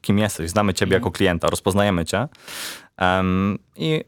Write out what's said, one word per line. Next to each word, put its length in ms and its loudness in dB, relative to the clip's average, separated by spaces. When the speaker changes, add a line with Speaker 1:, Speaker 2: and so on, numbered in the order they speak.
Speaker 1:
kim 180 2
jesteś, 320 -2
znamy 240 2
ciebie 220 0
Speaker 2:
Mhm. 60 0
Speaker 1:
jako 80 -4
klienta, 380 0
rozpoznajemy 560 2
cię. 240 -2
Em, 600 0
i 320 -4